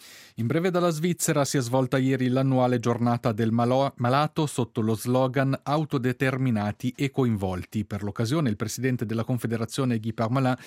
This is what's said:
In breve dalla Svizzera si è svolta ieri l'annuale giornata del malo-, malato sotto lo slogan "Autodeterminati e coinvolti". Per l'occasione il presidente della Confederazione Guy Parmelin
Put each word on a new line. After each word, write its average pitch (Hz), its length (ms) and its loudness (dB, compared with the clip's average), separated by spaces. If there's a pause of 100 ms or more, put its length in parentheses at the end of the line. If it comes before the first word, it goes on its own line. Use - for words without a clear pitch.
(360)
In 113 100 -4
breve 165 240 2
dalla 175 200 2
Svizzera 156 540 0
si - 120 -2
è 139 40 4
svolta 127 380 2
ieri 131 300 2
l'annuale 127 500 2
giornata 117 540 2
del 110 180 2
malo-, 123 460 2
malato 143 500 0
sotto 123 340 -4
lo 110 140 0
slogan 131 680 0
"Autodeterminati 131 1300 -2
e 139 140 -2
coinvolti". 101 720 -2
Per 101 180 -8
l'occasione 120 460 -2
il 107 80 -2
presidente 120 500 -4
della 110 180 -4
Confederazione 117 760 -2
Guy 110 140 -6
Parmelin 127 440 0 (100)